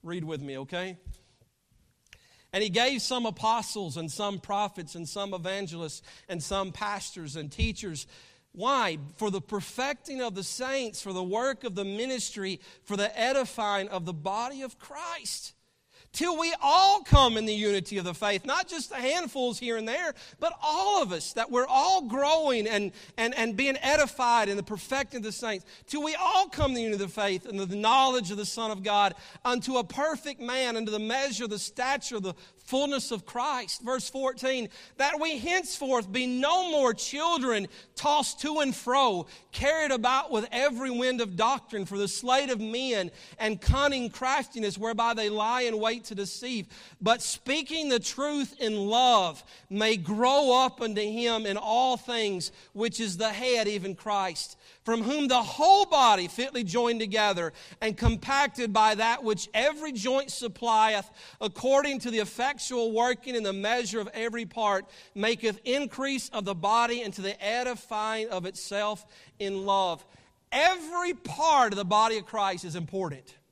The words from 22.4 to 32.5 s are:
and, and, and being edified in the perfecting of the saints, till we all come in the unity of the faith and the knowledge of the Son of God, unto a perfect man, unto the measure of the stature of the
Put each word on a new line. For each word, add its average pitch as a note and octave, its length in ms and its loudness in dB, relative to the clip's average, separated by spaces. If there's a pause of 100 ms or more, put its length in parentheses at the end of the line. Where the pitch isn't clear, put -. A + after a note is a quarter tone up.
and, G#3 240 0 (260)
and, A#3 160 0
and A3+ 240 0
being C4+ 200 2
edified B3+ 680 4
in G3+ 80 0
the G3+ 60 -4
perfecting C4 560 -4
of A3 60 -8
the G#3+ 80 -6
saints, G#3 340 -6 (220)
till D4 160 -4
we D#4 100 -2
all F#4 360 4
come D4 200 0
in C4 60 -2
the A#3+ 60 -2
unity G#3 220 -2
of F#3+ 60 -6
the G#3+ 120 -6
faith F#3+ 260 -2
and G3 120 -6
the F#3+ 160 -4
knowledge B3 540 4
of G3+ 80 -6
the G3+ 80 -6
Son A3+ 240 -4
of G3 140 -8
God, G3+ 320 2 (280)
unto B3 340 0
a A#3+ 60 2
perfect C#4+ 560 -4
man, B3 380 -2
unto A3 140 -4
the G#3+ 80 -2
measure A#3+ 460 -2
of A3 40 -6
the G#3 80 -6
stature B3 600 -4
of G#3 40 -6
the F#3 140 -6 (220)